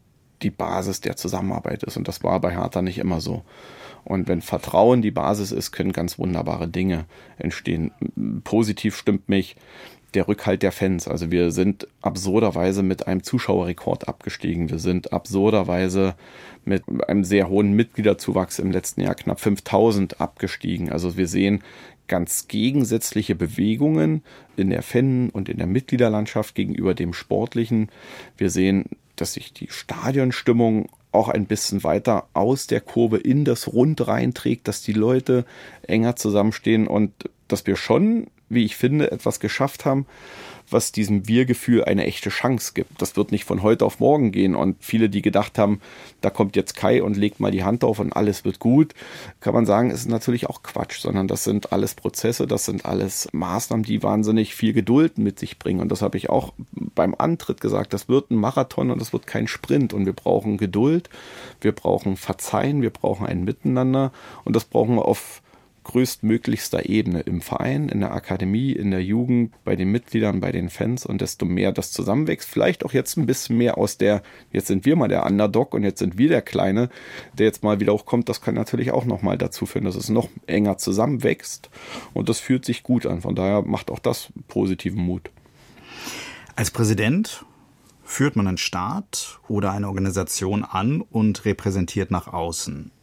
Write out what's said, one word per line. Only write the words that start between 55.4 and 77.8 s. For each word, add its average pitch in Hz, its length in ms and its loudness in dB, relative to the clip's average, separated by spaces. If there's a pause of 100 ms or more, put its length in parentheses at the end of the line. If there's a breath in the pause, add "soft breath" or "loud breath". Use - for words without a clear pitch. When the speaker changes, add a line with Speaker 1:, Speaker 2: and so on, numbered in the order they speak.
Speaker 1:
bringen. 92 220 -2
Und 87 120 -2
das 95 80 -2
habe - 160 -2
ich - 140 -4
auch - 240 0 (180)
beim - 460 -2
Antritt - 420 -2
gesagt, 101 320 -2
das 98 160 -6
wird 135 220 2
ein 120 60 2
Marathon 127 540 0
und 123 80 -2
das 113 140 -6
wird - 140 -4
kein 113 220 -4
Sprint. - 440 0
Und 101 140 0
wir 95 80 0
brauchen 101 420 0
Geduld, 107 540 2 (500 loud breath)
wir 104 120 2
brauchen 95 440 0
Verzeihen, 135 640 -2
wir 117 100 2
brauchen - 360 -2
ein 90 180 -2
Miteinander 131 640 0 (340 loud breath)
und 107 120 0
das 113 80 2
brauchen 117 300 2
wir 110 100 2
auf - 380 -2 (420 soft breath)
größtmöglichster 113 1040 -2
Ebene, 92 340 2
im 87 180 -4
Verein, 139 480 -2
in - 100 -2
der 98 140 -2
Akademie, 101 580 -2
in 101 220 0
der 92 100 0
Jugend, 120 500 2 (120)
bei 98 100 0
den 92 160 0
Mitgliedern, 110 480 0
bei 92 140 -2
den 90 180 -2
Fans. 117 340 -4
Und 98 160 -4
desto - 240 -4
mehr 92 280 2
das - 180 -4
zusammenwächst, 104 580 -2
vielleicht - 360 2
auch - 80 -6
jetzt 131 240 -2
ein 156 100 0
bisschen 120 320 0
mehr 120 200 2
aus 104 200 0
der, 104 240 4 (300 loud breath)
jetzt 95 160 -2
sind 98 160 0
wir 143 100 6
mal 139 140 4
der - 180 2
Underdog 104 480 2
und 110 80 0
jetzt 98 160 0
sind 95 200 -2
wir 135 100 6
der 151 120 4
Kleine, 98 480 0 (480 loud breath)
der 107 100 4
jetzt - 180 0
mal 104 160 2